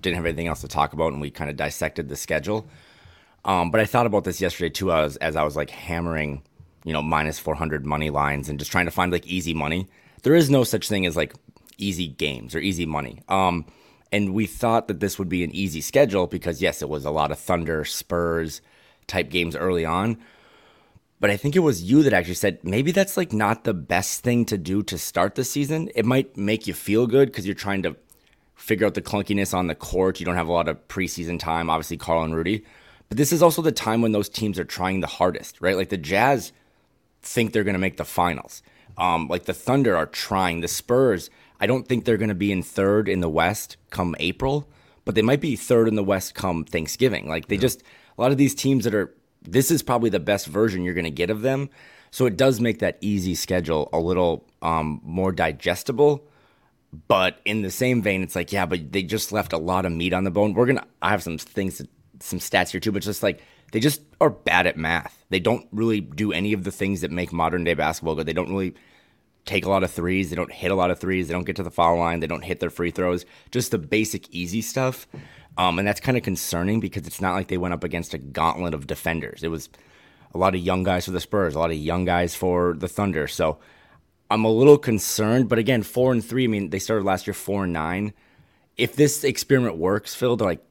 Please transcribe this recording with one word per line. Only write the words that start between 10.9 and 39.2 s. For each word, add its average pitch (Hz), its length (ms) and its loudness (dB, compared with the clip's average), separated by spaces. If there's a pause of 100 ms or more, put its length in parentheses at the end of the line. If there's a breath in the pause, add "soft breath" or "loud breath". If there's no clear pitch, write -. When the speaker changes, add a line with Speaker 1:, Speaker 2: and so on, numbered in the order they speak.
Speaker 1:
as, 80 100 -2
like, 80 180 -2 (440)
easy 92 300 -4
games 67 460 -6
or 80 60 -2
easy 85 260 -2
money. 71 440 -6
Um, 90 360 2 (460 soft breath)
and 101 220 0
we 107 120 0
thought 113 440 0
that 87 100 -4
this 101 180 -2
would 95 120 -4
be 87 140 0
an 82 120 -6
easy 85 260 -4
schedule 98 460 2
because, 87 340 -6
yes, 85 200 0
it 71 80 -6
was 71 160 -4
a 73 60 -2
lot 73 200 0
of 73 80 -6
Thunder, 80 460 -2
Spurs 82 760 -4 (460 soft breath)
type 87 220 -2
games 85 260 0
early 85 300 0
on. 98 320 0 (1040 soft breath)
But 104 80 4
I 101 80 2
think 143 180 -2
it 185 40 6
was 123 240 2
you 135 200 6
that 127 100 6
actually 87 220 2
said, 95 280 0
"Maybe 120 280 0
that's, 190 260 2
like, 185 160 -2
not 107 300 2
the 113 100 0
best 87 500 -2
thing 120 220 2
to 107 120 -2
do 95 260 -2
to 92 140 -6
start - 380 0
the 135 100 -2
season." 143 500 -2
It 113 100 2
might 131 320 2
make 104 300 0
you 90 60 -4
feel 110 340 2
good 123 240 4
'cause 98 140 -8
you're 98 100 -2
trying 98 280 -4
to 82 120 -2 (600 soft breath)
figure 107 300 0
out 98 100 2
the 98 60 -4
clunkiness 101 520 -2
on 90 140 0
the 78 80 -2
court. 92 440 0
You 85 60 -6
don't 87 100 -2
have 85 120 0
a 85 60 0
lot 85 140 2
of 78 220 -6
preseason 85 500 -4
time, 82 300 -2
obviously, 80 280 -2
Carl 82 260 0
and 80 120 -2
Rudy. 95 280 -2 (460 loud breath)
But 107 80 -4
this 143 160 2
is 156 80 4
also 170 200 6
the 156 100 2
time 113 300 0
when 113 100 4
those 104 180 0
teams 104 300 -4
are 87 40 -4
trying 92 380 -2
the 82 60 -4
hardest, - 540 -2
right? 92 140 2
Like, 92 140 -2
the 101 80 -4
Jazz 104 540 2 (720 soft breath)
think 117 300 0
they're 107 120 2
gonna 95 160 0
make 92 180 -2
the 80 80 -6
finals. - 560 -2 (360 soft breath)
Um, 85 300 2